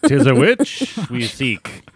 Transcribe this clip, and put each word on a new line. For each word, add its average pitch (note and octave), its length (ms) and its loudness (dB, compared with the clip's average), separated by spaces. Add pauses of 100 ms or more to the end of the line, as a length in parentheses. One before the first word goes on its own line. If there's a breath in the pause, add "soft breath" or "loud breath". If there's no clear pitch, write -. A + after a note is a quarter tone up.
Tis C#3+ 220 4
a C3+ 100 6
witch A3+ 600 0 (120)
we B2 140 -6
seek. A#2 600 -6 (120)